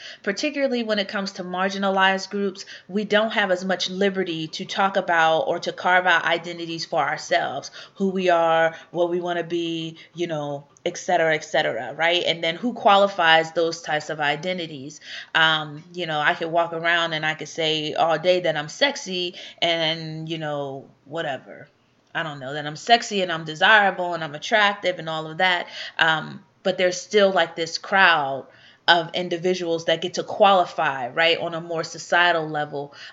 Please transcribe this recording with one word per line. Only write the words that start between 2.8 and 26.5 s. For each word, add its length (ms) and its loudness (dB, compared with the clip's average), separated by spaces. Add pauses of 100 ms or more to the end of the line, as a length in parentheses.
we 180 -2
don't 240 2
have 220 0
as 120 0
much 280 -2
liberty 560 -2
to 180 -10
talk 320 0
about 440 4
or 180 0
to 120 -6
carve 360 2
out 180 4
identities 580 -4
for 160 -2
ourselves, 720 -2 (240)
who 160 -2
we 200 0
are, 460 4 (140)
what 220 0
we 80 0
wanna 240 -2
be, 560 -6 (160)
you 100 -4
know, 400 -6 (240)
et 80 -10
cetera, 380 2
et 80 -6
cetera, 500 -2
right? 320 2
And 180 -2
then 120 -2
who 180 -6
qualifies 800 6
those 300 -2
types 280 -4
of 100 -6
identities? 800 -4 (360)
Um, 480 2 (100)
you 140 -6
know, 120 -2
I 140 4
could 180 -4
walk 220 2
around 400 0
and 120 -4
I 100 -2
could 120 -12
say 460 -2
all 240 2
day 240 2
that 160 0
I'm 120 -6
sexy 640 -4 (260)
and, 680 -2
you 120 -6
know, 500 -6 (160)
whatever. 600 -8 (460)
I 100 -4
don't 160 -8
know, 140 -8
that 120 -6
I'm 100 -8
sexy 460 2
and 100 -2
I'm 140 -6
desirable 720 2
and 80 -6
I'm 100 -10
attractive 640 0
and 100 -10
all 200 -6
of 100 -10
that. 300 0 (320)
Um, 440 0 (200)